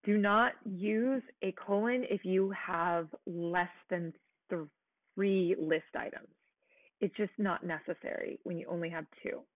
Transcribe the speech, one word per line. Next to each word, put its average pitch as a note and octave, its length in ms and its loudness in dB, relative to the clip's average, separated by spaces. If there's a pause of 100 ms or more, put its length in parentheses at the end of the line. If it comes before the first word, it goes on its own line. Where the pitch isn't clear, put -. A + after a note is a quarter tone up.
Do G#3 120 4
not G#3 360 4 (100)
use A3 580 0 (200)
a F#3+ 100 0
colon A3+ 580 0
if G#3 140 0
you F#3+ 280 2
have E3+ 580 0 (160)
less E3+ 420 0 (220)
than E3+ 240 -2 (360)
three F#3 1080 0
list D#3+ 340 0
items. - 360 -8 (720)
It's F#3+ 160 -2
just G#3 200 -2
not G3 280 0
necessary - 760 -6
when E3+ 140 -6
you - 120 -8
only E3+ 200 -4
have D#3+ 160 -8 (160)
two - 200 -6 (140)